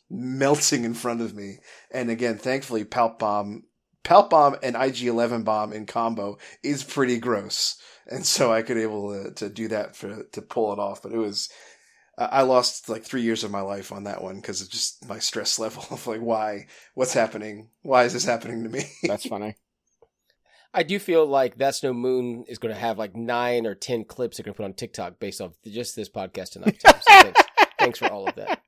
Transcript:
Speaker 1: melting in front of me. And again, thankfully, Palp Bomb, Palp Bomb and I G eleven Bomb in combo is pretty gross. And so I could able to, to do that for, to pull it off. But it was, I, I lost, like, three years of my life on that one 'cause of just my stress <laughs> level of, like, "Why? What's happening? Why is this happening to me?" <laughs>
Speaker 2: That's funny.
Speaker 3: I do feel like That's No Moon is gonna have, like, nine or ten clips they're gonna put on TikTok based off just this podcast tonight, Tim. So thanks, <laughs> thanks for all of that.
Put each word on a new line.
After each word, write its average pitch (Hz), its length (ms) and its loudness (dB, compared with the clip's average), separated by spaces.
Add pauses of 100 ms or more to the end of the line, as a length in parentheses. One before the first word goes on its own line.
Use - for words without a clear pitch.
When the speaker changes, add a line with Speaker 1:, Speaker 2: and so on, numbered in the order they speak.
Speaker 1:
melting 135 760 2
in 117 100 -2
front 117 260 -4
of 104 140 -6
me. 101 240 -14 (320)
And 123 200 -4
again, 113 280 -2
thankfully, 127 460 -2
Palp 117 340 0
Bomb, 104 460 -2 (400)
Palp 202 260 8
Bomb 147 320 6
and 123 140 -4
I 135 140 2
G 123 180 -6
eleven 117 340 0
Bomb 107 300 0
in 107 140 -10
combo 113 520 -4 (240)
is 139 220 -2
pretty 123 340 0
gross. 107 580 -2 (300)
And 131 200 -8
so 120 260 2
I 113 100 2
could 117 160 -4
able 107 340 -4
to, 98 220 -10
to 104 140 -8
do 110 200 -8
that 107 260 -4
for, 104 380 -12
to 104 100 -12
pull 110 300 -2
it 104 80 -6
off. 101 220 -6
But - 100 -14
it 113 60 -4
was, 104 300 -4 (720)
I, 120 60 -2
I 135 180 2
lost, 127 460 2
like, 113 160 -8
three 127 180 -4
years 110 220 0
of 101 80 -8
my 101 80 -4
life 98 320 -8
on 101 120 -12
that 101 180 -8
one 95 200 -10
'cause 95 200 -10
of 90 80 -16
just - 380 -6
my 101 120 -8
stress - 380 -2
<laughs> - 20 -4
level 110 300 -8
of, 127 160 -10
like, 113 140 -6
"Why? 107 460 -2 (280)
What's 127 180 -2
happening? 110 560 -2 (140)
Why 131 220 6
is 120 80 0
this 120 120 -2
happening 117 400 -4
to 110 60 -6
me?" 135 140 -6 (100)
<laughs> - 100 -14
Speaker 2:
That's - 220 -2
funny. 104 280 -8 (1160)
Speaker 3:
I 175 120 0
do 190 160 -2
feel 165 260 4
like 135 300 2
That's 135 260 0
No 131 100 0
Moon 123 560 -2
is 117 100 -14
gonna 110 160 -6
have, 113 240 -4
like, 104 180 -8
nine 120 500 0
or 101 80 -4
ten 113 300 -4
clips - 320 -8
they're 107 80 -12
gonna 101 100 -10
put 107 100 -8
on 95 100 -8
TikTok 92 440 -10
based 98 220 -8
off 90 120 -10 (120)
just 113 320 -10
this 104 120 -8
podcast 95 440 -8
tonight, - 260 -2
Tim. - 220 8
So 403 220 10
thanks, - 200 6 (180)
<laughs> - 180 2
thanks 220 200 0
for - 80 -2
all 101 220 -4
of - 80 -6
that. - 320 -6